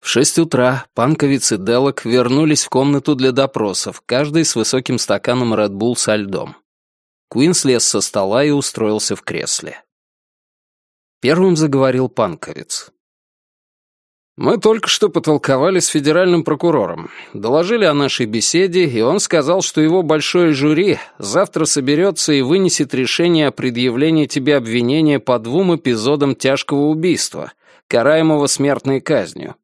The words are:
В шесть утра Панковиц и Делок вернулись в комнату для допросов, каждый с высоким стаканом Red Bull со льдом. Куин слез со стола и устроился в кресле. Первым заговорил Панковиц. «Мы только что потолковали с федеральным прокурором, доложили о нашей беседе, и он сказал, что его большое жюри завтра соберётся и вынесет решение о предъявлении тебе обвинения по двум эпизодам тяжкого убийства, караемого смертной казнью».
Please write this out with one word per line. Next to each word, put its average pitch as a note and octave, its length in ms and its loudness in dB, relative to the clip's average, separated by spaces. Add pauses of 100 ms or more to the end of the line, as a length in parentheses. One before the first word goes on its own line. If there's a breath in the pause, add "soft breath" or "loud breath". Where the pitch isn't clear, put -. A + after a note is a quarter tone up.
В - 80 -12
шесть - 300 0
утра C3 560 0
Панковиц C3+ 580 0
и A2 60 -2
Делок B2 480 -2
вернулись B2+ 580 2
в - 60 -12
комнату C#3+ 440 0
для C3 180 0
допросов, A2 720 -2
каждый D3 400 0
с - 100 -2
высоким B2+ 420 -2
стаканом A#2+ 540 0
Red G#2+ 200 0
Bull A2 220 -2
со A2 220 0
льдом. G2 400 -6 (720)
Куин D3 240 2
слез B2+ 320 2
со - 160 0
стола G2+ 420 -2
и D3 80 2
устроился G#2+ 640 -2
в - 80 -14
кресле. - 600 -8 (1400)
Первым F3 340 4
заговорил C3+ 540 2
Панковиц. - 840 -6 (1500)
«Мы D3+ 200 2
только A3 320 2
что - 220 2
потолковали D#3 680 0
с - 80 -2
федеральным E3 560 2
прокурором, G#2 680 -2 (240 loud breath)
доложили E3 500 0
о D#3+ 80 4
нашей C#3+ 320 0
беседе, E3+ 640 0
и A#2+ 160 0
он D3+ 180 2
сказал, E3 400 0
что - 220 -2
его E3+ 200 2
большое D#3 520 2
жюри D3+ 440 0 (200 loud breath)
завтра C#3+ 480 -2
соберётся D3+ 680 0
и C#3 80 2
вынесет D#3 540 0
решение D#3 540 0
о B2+ 40 -4
предъявлении B2+ 720 0
тебе C#3+ 320 0
обвинения C3 640 0
по B2 180 0
двум D#3+ 380 0
эпизодам C3 580 0
тяжкого C#3 520 -2
убийства, D#3 680 -2 (340 soft breath)
караемого D3+ 600 2
смертной C3+ 560 0
казнью». F#2 600 -4